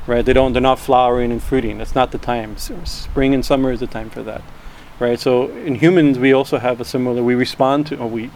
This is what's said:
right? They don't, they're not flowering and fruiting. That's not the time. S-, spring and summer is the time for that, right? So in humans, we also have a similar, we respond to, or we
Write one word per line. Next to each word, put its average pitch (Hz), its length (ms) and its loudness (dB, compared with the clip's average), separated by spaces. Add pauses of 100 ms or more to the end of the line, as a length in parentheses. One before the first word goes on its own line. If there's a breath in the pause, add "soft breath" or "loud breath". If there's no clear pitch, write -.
right? 120 180 0
They 127 100 4
don't, 131 180 4
they're 123 100 2
not 131 180 4
flowering 123 520 2
and 117 100 -4
fruiting. 113 360 -2
That's 110 180 -4
not 127 160 0
the 117 60 -8
time. 113 380 -6
S-, - 160 -10 (120)
spring - 500 -2
and 127 120 0
summer 131 260 0
is 120 80 -4
the 123 80 -6
time 110 220 -10
for 117 140 -14
that, 110 180 -10 (580 loud breath)
right? 120 180 0
So 127 320 2
in 135 260 -6
humans, 151 440 4
we 135 140 4
also 135 240 2
have 123 240 -2
a 117 40 -6
similar, 127 380 -2
we 123 120 2
respond 135 520 0
to, 143 100 -8
or 123 100 -6
we 113 280 -8